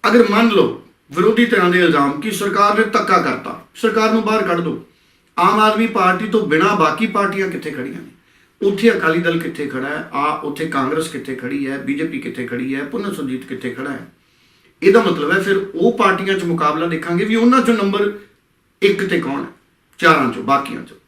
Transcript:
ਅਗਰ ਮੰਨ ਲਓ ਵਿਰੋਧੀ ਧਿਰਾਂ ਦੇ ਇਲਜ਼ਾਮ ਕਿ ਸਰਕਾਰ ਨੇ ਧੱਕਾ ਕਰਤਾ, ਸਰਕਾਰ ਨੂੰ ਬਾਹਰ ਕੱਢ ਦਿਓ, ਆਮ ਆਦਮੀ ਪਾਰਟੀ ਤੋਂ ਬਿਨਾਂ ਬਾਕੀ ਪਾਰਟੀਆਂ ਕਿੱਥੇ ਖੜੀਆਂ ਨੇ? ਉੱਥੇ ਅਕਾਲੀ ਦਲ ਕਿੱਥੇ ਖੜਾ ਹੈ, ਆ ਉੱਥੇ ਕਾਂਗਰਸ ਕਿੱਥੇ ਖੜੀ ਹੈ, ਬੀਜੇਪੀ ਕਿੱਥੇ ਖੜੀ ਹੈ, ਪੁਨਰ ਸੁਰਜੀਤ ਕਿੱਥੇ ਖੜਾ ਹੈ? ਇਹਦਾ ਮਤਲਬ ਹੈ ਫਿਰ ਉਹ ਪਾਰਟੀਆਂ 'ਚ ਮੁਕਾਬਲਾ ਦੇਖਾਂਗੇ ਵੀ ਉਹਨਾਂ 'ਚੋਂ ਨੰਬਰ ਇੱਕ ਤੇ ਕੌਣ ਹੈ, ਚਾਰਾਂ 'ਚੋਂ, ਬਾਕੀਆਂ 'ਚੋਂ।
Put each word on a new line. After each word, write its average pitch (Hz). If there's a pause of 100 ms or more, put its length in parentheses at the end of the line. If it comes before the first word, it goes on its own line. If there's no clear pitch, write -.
ਅਗਰ 220
ਮੰਨ 226
ਲਓ - (300)
ਵਿਰੋਧੀ 220
ਧਿਰਾਂ 180
ਦੇ 180
ਇਲਜ਼ਾਮ 143
ਕਿ 220
ਸਰਕਾਰ 202
ਨੇ 220
ਧੱਕਾ 190
ਕਰਤਾ, - (140)
ਸਰਕਾਰ 220
ਨੂੰ 220
ਬਾਹਰ 214
ਕੱਢ 175
ਦਿਓ, 160 (540)
ਆਮ 202
ਆਦਮੀ 214
ਪਾਰਟੀ 185
ਤੋਂ 175
ਬਿਨਾਂ 180
ਬਾਕੀ 160
ਪਾਰਟੀਆਂ 196
ਕਿੱਥੇ 156
ਖੜੀਆਂ 143
ਨੇ? - (500)
ਉੱਥੇ 202
ਅਕਾਲੀ 165
ਦਲ 170
ਕਿੱਥੇ -
ਖੜਾ 131
ਹੈ, 160
ਆ 147
ਉੱਥੇ 151
ਕਾਂਗਰਸ 139
ਕਿੱਥੇ 135
ਖੜੀ 135
ਹੈ, 139
ਬੀਜੇਪੀ -
ਕਿੱਥੇ -
ਖੜੀ 131
ਹੈ, 143
ਪੁਨਰ 196
ਸੁਰਜੀਤ 127
ਕਿੱਥੇ 127
ਖੜਾ 135
ਹੈ? 120 (760)
ਇਹਦਾ 196
ਮਤਲਬ 160
ਹੈ 196
ਫਿਰ 196 (180)
ਉਹ 196
ਪਾਰਟੀਆਂ 190
'ਚ 175
ਮੁਕਾਬਲਾ 160
ਦੇਖਾਂਗੇ 170
ਵੀ 220
ਉਹਨਾਂ 247
'ਚੋਂ 233
ਨੰਬਰ 202 (720)
ਇੱਕ 190
ਤੇ 170
ਕੌਣ 139
ਹੈ, 135 (500)
ਚਾਰਾਂ 151
'ਚੋਂ, -
ਬਾਕੀਆਂ -
'ਚੋਂ। - (120)